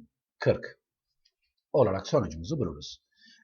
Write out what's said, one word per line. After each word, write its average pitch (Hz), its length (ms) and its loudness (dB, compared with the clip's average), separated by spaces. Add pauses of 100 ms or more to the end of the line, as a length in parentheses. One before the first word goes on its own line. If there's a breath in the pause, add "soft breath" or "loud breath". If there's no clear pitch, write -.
(380)
kırk - 420 0 (920)
olarak 98 340 4
sonucumuzu 95 520 -2
buluruz. - 440 -6 (420 soft breath)